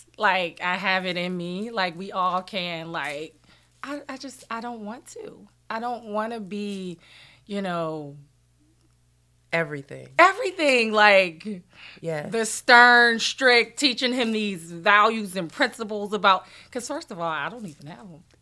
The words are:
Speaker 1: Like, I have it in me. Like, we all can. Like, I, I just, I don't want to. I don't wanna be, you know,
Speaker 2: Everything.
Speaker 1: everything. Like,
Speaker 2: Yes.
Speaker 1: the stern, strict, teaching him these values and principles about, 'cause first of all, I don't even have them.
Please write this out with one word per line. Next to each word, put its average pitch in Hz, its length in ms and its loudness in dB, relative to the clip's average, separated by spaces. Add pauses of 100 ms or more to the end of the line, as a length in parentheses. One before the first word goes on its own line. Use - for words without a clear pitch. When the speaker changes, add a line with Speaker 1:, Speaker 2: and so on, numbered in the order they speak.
(180)
Speaker 1:
Like, 185 440 -2
I 180 140 -2
have 185 300 -2
it 180 100 -4
in 180 200 -4
me. 180 340 -8
Like, 185 260 -4
we 190 160 -14
all 185 300 -2
can. 175 500 -8
Like, 147 420 -8 (480)
I, 285 260 -10
I 269 100 -12
just, 262 320 -18
I 226 100 -8
don't 233 240 -12
want 233 240 -14
to. 403 400 -18 (220)
I 226 100 -6
don't 233 260 -8
wanna 220 340 -6
be, 196 580 -8 (480)
you 202 160 -6
know, 160 540 -6 (1300)
Speaker 2:
Everything. 139 580 -6 (100)
Speaker 1:
everything. 320 720 4
Like, 196 720 4 (400)
Speaker 2:
Yes. 156 300 -6
Speaker 1:
the 226 120 -2
stern, 240 760 6
strict, 240 600 2
teaching 247 340 -2
him 240 200 -2
these 196 380 -6
values 208 680 2
and 170 140 -6
principles 214 600 -4
about, 196 320 2 (260)
'cause - 160 -10
first 302 240 -10
of 190 80 -12
all, 170 120 -4
I 151 180 -4
don't 214 180 -12
even 143 200 -16
have 214 240 -18
them. 151 120 -20 (200)